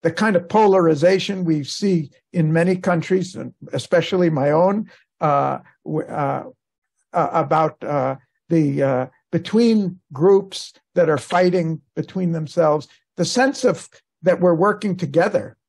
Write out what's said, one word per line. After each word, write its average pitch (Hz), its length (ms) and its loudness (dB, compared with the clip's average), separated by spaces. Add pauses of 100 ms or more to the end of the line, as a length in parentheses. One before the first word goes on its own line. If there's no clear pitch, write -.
The 170 80 0
kind 214 240 -2
of 175 140 0
polarization 185 960 2
we 156 180 0
see 170 480 -2 (220)
in 160 200 0
many 175 220 2
countries, 185 600 -2
and 131 180 -12 (180)
especially 170 560 0
my 147 220 0
own, 190 400 0 (300)
uh, 139 380 0 (260)
w-, 151 220 -6
uh, 139 380 -6 (680)
uh, 160 200 0
about, 156 520 0
uh, 135 320 -2 (320)
the, 143 340 0
uh, 131 240 0 (240)
between 202 680 0 (120)
groups 190 600 2 (220)
that 170 140 2
are 151 100 2
fighting 175 640 0 (140)
between 165 380 -4
themselves, 156 560 0 (280)
the 175 80 -2
sense 262 380 0
of 226 260 -2 (340)
that 175 180 2
we're 180 140 4
working 202 420 0
together 160 600 -2 (120)